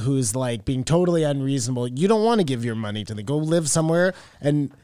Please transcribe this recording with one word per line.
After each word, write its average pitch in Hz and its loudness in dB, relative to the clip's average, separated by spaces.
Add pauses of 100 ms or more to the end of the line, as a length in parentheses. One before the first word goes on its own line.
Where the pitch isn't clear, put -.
who's, 127 0
like, 120 -2
being 131 -2
totally 170 2
unreasonable. 135 -2
You 135 0
don't 214 2
wanna 226 2
give 127 -2
your 117 -2
money 104 -4
to 110 -10
them. 104 -8
Go 139 -2
live 156 0
somewhere. 165 2 (260)
And 147 0 (140)